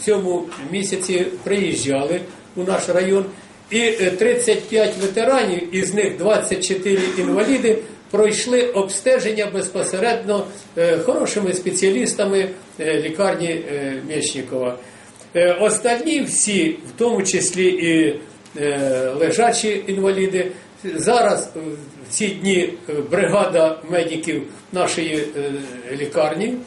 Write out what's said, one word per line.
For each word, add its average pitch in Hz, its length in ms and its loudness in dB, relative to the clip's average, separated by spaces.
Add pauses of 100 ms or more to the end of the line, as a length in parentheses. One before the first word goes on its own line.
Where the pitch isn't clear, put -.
в - 40 -8
цьому 185 420 0 (240)
місяці 185 560 -2 (180)
приїжджали 160 760 0 (360)
у 180 80 -4
наш 185 240 -2
район. 185 360 2 (460)
І, 214 100 2
е, 214 300 2
тридцять 220 580 2
п'ять 208 280 2
ветеранів, 196 760 0
із 190 200 -2
них 208 220 0
двадцять 185 520 0
чотири 190 340 2 (160)
інваліди, 202 600 2 (320)
пройшли 214 560 2
обстеження 214 800 0
безпосередньо, 196 1000 -2 (320)
е, 170 200 4
хорошими 208 540 0
спеціалістами, 196 960 0 (320)
е, 156 200 0
лікарні, 170 480 0
е, 143 600 -4
Мечникова. 131 680 -4 (580)
Е, 175 160 6
остальні 240 680 2
всі, 190 480 0
в - 300 -8
тому 226 240 2
числі 185 460 2
і, 160 520 2 (400)
е, 135 580 0
лежачі 208 680 2
інваліди, 190 680 0 (320)
зараз, 175 720 2
е, 160 40 -8 (480)
в - 40 -8
ці 208 160 -2
дні, 185 440 0 (160)
е, 151 40 -4 (180)
бригада 170 680 2 (120)
медиків 165 520 -2 (300)
нашої, 165 420 -2 (220)
е, 143 160 -4 (440)
лікарні 160 580 0 (120)